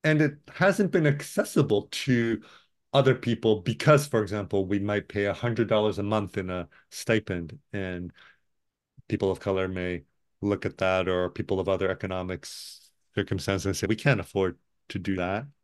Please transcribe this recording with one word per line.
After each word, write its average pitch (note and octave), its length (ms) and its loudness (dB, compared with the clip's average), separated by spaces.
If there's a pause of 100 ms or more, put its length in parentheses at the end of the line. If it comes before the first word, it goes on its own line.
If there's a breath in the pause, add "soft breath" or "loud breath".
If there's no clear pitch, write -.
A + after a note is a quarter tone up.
And D#3 160 4
it D3 140 2 (180)
hasn't G3 380 2
been D#3+ 160 4
accessible C#3 840 0
to A#2 500 0 (500 loud breath)
other C3+ 220 6
people A2+ 460 2
because, D3 460 4
for A2+ 140 0
example, G2 460 -2
we G2 120 0
might G#2 300 -2
pay G2+ 160 -2
a G2+ 80 0
hundred A2+ 360 -2
dollars G#2+ 300 2
a G2+ 40 -4
month G#2 340 -2
in F#2 140 -6
a F2+ 180 -6 (220 soft breath)
stipend, F#2 680 -4 (140)
and F#2 400 -8 (960 soft breath)
people G2+ 220 0
of F#2 100 -4
color F#2+ 280 -2
may F2+ 340 -6 (400)
look G2+ 240 -2
at F#2 120 -6
that, F#2 300 2
or F2+ 220 0
people - 300 -4
of F#2 80 -2
other F#2+ 200 0
economic F#2 560 -6
s-, - 460 -18 (240)
circumstances, G2 500 -2
and G2 120 0
say, G#2 100 -4
"We A2 100 0
can't B2 240 2
afford F#2 380 -2 (320)
to - 80 -8
do F#2 180 -4
that." F#2+ 300 -4 (180)